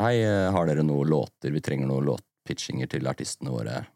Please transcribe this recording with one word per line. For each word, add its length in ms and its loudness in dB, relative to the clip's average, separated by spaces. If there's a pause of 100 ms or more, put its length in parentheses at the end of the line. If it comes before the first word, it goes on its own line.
«Hei, 160 4
eh, 300 2
har 160 4
dere 180 4
noen 240 2
låter? 420 0
Vi 80 0
trenger 300 -2
noen 160 0
låtpitchinger 840 -6
til 220 -4
artistene 400 -8
våre, 460 -6